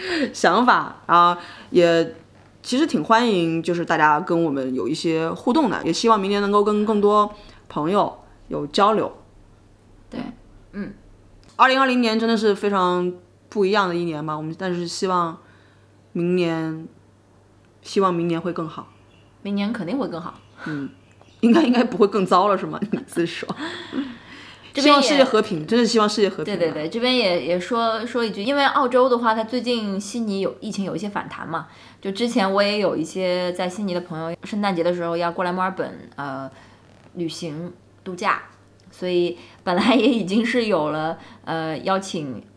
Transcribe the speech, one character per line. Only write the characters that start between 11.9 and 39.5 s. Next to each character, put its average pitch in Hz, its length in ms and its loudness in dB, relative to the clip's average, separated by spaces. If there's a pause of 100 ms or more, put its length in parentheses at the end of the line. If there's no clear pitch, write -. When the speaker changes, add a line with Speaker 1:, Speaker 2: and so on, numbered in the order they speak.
Speaker 1:
年 226 180 2
真 226 80 0
的 226 80 4
是 220 200 2
非 208 120 -4
常 180 460 2 (360)
不 208 140 0
一 190 80 2
样 202 160 2
的 175 80 -4
一 175 80 -2
年 156 220 -6
吧， 156 100 -4
我 156 60 -8
们， 156 160 -8
但 185 160 -4
是 175 140 -4
希 190 200 -4
望 175 300 -2 (760)
明 175 240 0
年， 160 520 -2 (960)
希 - 180 -2
望 190 120 2
明 170 140 0
年 165 140 -2
会 175 100 -4
更 165 160 -6
好。 - 200 -14 (560)
Speaker 2:
明 202 120 -4
年 202 160 -2
肯 220 160 -6
定 220 100 -4
会 226 120 -4
更 165 100 -8
好。 - 200 -14 (260)
Speaker 1:
嗯， 143 240 -6 (500)
应 233 140 6
该， 330 80 6
应 254 100 2
该 247 100 4
不 240 140 -2
会 202 120 4
更 196 180 0
糟 185 240 4
了， 190 80 2
是 190 80 -6
吗？ 156 180 -8
<laughs> 208 80 -6
你 - 160 -2
自 - 140 -4
己 165 40 2
说。 - 220 -8 (1300)
Speaker 2:
这 277 100 -2
边 - 0 -
也 - 0 -
Speaker 1:
希 294 80 8
望 285 100 8
世 277 140 2
界 269 80 6
和 220 180 4
平， 160 240 -4
真 226 140 2
的 240 60 4
希 208 120 2
望 214 100 4
世 214 140 0
界 196 60 4
和 160 160 -6
平 208 100 -4
吧。 185 60 -4
Speaker 2:
对， 160 120 2
对， 151 120 -6
对， 160 60 -6
这 233 100 -6
边 254 160 2
也， 175 320 2
也 180 120 0
说， 226 460 -2
说 240 180 -4
一 226 60 -2
句， 196 140 -6
因 262 120 0
为 285 100 2
澳 269 220 2
洲 254 200 4
的 247 100 2
话， 233 160 0
它 226 100 -2
最 240 180 -4
近 214 380 -2
悉 240 200 -8
尼 202 220 -2
有， - 180 -4
疫 220 100 -10
情 196 140 -6
有 170 120 -4
一 165 40 -6
些 202 100 -8
反 185 200 -8
弹 - 180 -12
嘛， 160 200 -8 (340)
就 196 100 -6
之 233 160 -2
前 196 240 0
我 196 100 2
也 202 160 0
有 190 180 0
一 156 80 -2
些 180 500 -2
在 180 160 -4
悉 208 140 -8
尼 190 100 -4
的 175 80 -2
朋 165 180 -10
友， 165 240 -6
圣 208 180 -6
诞 196 140 0
节 165 80 0
的 175 100 2
时 175 80 -4
候 170 140 -2
要 170 160 0
过 185 140 -4
来 175 60 0
墨 185 120 -2
尔 185 100 -2
本， - 420 -8
呃， 135 360 -10 (600)
旅 175 160 -6
行 165 420 -10 (320)
度 185 100 -10
假， 180 280 0 (500)
所 - 160 -8
以 175 300 0 (260)